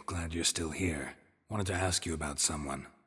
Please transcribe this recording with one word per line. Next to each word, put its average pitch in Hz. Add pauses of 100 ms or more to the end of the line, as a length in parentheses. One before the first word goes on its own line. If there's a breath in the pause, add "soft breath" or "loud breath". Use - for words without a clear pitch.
glad 82
you're 85
still 82
here. 76 (360)
Wanted 104
to 98
ask 92
you 87
about 76
someone. 69 (200)